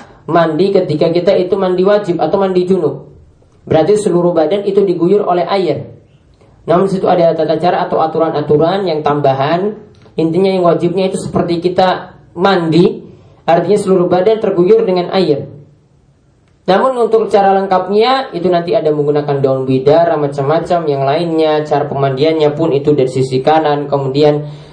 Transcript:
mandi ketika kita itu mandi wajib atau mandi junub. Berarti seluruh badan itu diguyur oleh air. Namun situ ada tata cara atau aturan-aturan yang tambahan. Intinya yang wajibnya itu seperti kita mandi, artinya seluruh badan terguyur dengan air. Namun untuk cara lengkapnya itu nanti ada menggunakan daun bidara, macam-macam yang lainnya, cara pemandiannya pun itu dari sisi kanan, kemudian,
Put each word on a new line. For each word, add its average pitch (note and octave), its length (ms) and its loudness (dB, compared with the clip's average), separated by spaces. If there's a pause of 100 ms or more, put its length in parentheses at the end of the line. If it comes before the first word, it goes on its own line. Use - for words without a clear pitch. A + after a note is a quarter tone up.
(280)
mandi E3 460 0
ketika E3+ 400 0
kita F3 240 0
itu F#3 180 -2
mandi F#3 260 0
wajib F#3 400 0
atau D#3+ 160 0
mandi F#3 320 0
junub. E3 440 -4 (500)
Berarti D#3+ 340 2
seluruh F3 380 0
badan E3 320 -2
itu G3 160 2
diguyur F3+ 400 2
oleh F3 240 -2
air. F#3 480 -4 (720)
Namun F3+ 240 2
situ F#3+ 160 -2
ada F3 240 2
tata D#3+ 280 0
cara F3 280 0
atau D3+ 160 -2
aturan-aturan D#3 840 0
yang D#3 120 -2
tambahan. D3 800 -2 (340)
Intinya E3+ 400 0
yang F#3 140 0
wajibnya E3+ 420 0
itu - 80 -6
seperti E3+ 400 -4
kita F3+ 640 -2 (180)
mandi, F3 640 2 (480)
artinya F3 300 2
seluruh F#3 320 0
badan G#3 260 2
terguyur G3 480 2
dengan F3+ 240 -2
air. E3 400 -2 (1120)
Namun A#3 320 0
untuk A3 320 0
cara G3 320 4
lengkapnya G3+ 720 0
itu F3 160 -4
nanti E3+ 240 0
ada D#3 240 0
menggunakan D3 480 -2
daun C3 240 0
bidara, D#3 480 2
macam-macam D3+ 720 -2
yang C#3 160 -2
lainnya, D#3+ 500 0 (140)
cara C#3 240 -2
pemandiannya C#3 640 0
pun D#3+ 160 -2
itu C#3+ 240 0
dari C3 160 0
sisi C3 320 -2
kanan, D3 480 0
kemudian, C#3+ 560 0 (260)